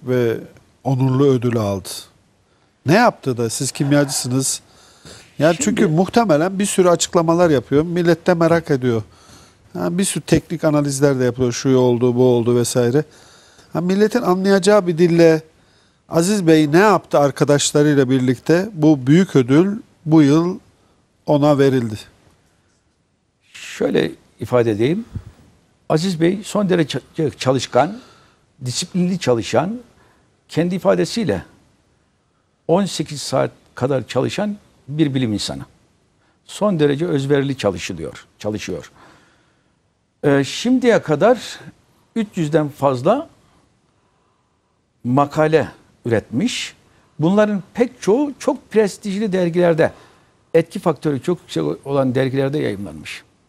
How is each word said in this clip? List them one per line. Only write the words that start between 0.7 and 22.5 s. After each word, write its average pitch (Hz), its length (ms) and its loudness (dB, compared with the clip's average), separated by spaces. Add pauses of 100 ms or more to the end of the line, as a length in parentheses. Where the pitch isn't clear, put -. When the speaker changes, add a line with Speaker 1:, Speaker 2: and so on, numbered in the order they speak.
Speaker 1:
onurlu 131 420 2
ödülü 120 320 2
aldı? 101 300 -4 (960)
Ne 151 80 2
yaptı 196 420 2
da? 113 140 -2
Siz - 220 -6
kimyacısınız. 139 880 -2 (800)
Yani 165 180 2
Speaker 2:
Şimdi - 80 -6
Speaker 1:
çünkü 214 220 0
muhtemelen 180 720 0
bir 202 80 -2
sürü 180 220 2
açıklamalar 170 640 2
yapıyor. 139 320 2
Millet 170 440 0
de 185 80 2
merak 165 360 0
ediyor. 123 320 0 (720)
Ha, 175 260 -4
bir 196 60 0
sürü 165 200 -6
teknik 160 400 -2
analizler 143 560 0
de 127 40 0
yapılıyor. 123 280 -2
"Şu 131 240 0
oldu, 123 380 2
bu 127 100 2
oldu" 120 320 2
vesaire. 123 480 0 (680)
Ha, 160 80 -2
milletin 202 420 0
anlayacağı 190 640 2
bir 165 120 -2
dille 165 440 4 (640)
Aziz 175 380 0
Bey 156 260 4
ne 165 60 4
yaptı 190 400 2
arkadaşlarıyla 143 920 2
birlikte? 135 600 0
Bu 151 340 2
büyük 165 300 4
ödül 156 420 2 (280)
bu 156 160 6
yıl 165 360 2 (680)
ona 147 320 2
verildi. 127 400 2 (1500)